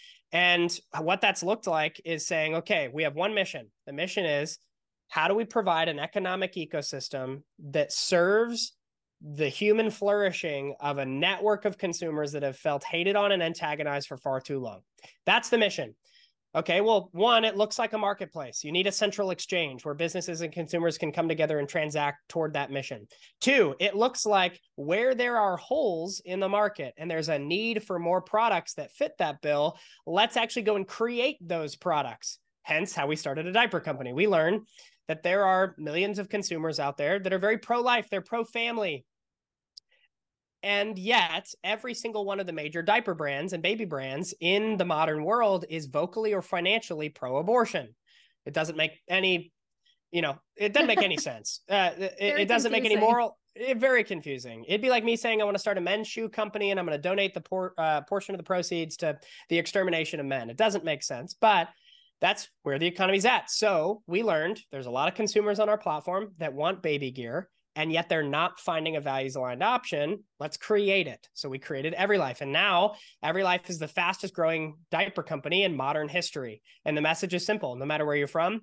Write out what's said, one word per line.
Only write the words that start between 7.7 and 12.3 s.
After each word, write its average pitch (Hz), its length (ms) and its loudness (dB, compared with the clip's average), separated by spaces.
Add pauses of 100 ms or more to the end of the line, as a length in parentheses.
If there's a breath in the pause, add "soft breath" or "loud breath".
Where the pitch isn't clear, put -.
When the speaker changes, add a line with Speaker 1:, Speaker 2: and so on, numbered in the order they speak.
Speaker 1:
that 147 220 0
serves 208 840 2 (440)
the 147 280 -4
human 208 420 2
flourishing 185 880 0
of 143 180 -2
a 139 80 -2
network 190 580 0
of 196 140 -2
consumers 156 540 -2